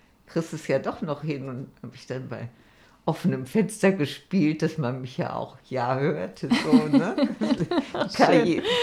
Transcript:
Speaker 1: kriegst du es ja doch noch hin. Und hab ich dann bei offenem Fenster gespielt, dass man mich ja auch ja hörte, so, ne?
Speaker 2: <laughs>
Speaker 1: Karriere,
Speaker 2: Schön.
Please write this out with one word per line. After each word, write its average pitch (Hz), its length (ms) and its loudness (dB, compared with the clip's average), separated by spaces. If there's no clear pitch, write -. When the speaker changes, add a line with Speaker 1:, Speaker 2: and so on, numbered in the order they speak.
Speaker 1:
kriegst - 260 -4
du 160 40 -8
es - 120 -10
ja 135 120 2
doch - 240 -6
noch 151 180 -4
hin. 139 260 -6
Und 131 200 -10
hab 120 100 -14
ich - 140 -20
dann 127 200 -8
bei 117 220 -10
offenem 135 400 0
Fenster 196 460 2
gespielt, 156 720 0
dass 160 160 -2
man 127 220 -2
mich 127 180 -12
ja 131 160 -2
auch - 220 -8
ja 127 300 0
hörte, 156 500 -2
so, 156 80 -2
ne? 226 180 0
Speaker 2:
<laughs> - 480 -4
Speaker 1:
Karriere, - 500 4
Speaker 2:
Schön. 466 180 0